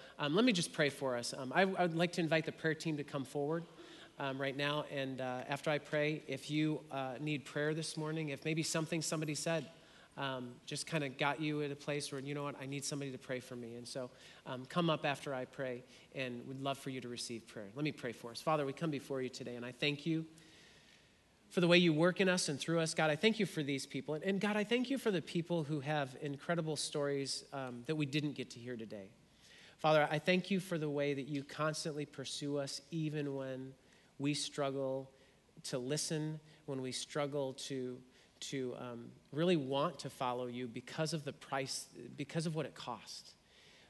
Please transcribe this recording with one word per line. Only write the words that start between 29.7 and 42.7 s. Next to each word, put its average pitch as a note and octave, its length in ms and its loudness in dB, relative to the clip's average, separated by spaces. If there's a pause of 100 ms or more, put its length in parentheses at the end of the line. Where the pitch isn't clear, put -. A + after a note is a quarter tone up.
Father, D#3 340 8
I D#3 80 4
thank F#3 320 4
you G3 80 4
for E3+ 180 -2
the D3+ 120 0
way C#3+ 240 2
that C3+ 160 -4
you C#3+ 140 -2
constantly D3+ 600 -2
pursue C#3+ 520 -4
us, C#3 240 -4 (100)
even D3+ 440 0
when C3+ 380 -6 (460)
we C#3+ 140 2
struggle C3+ 760 0 (540)
to - 140 -2
listen, D#3 640 0 (240)
when C3+ 160 -2
we C3 100 -2
struggle C#3+ 600 0
to, B2+ 440 -4 (440)
to, B2+ 360 -2
um, A#2+ 340 -8 (200)
really E3+ 240 6
want C#3 440 2
to C#3+ 100 -6
follow B2 380 0
you B2 200 -4
because C#3 460 -2
of D3+ 100 -2
the C3+ 100 -4
price, - 540 -4 (300)
because D#3 280 -2
of E3 100 -2
what D#3 100 0
it G#2+ 100 -10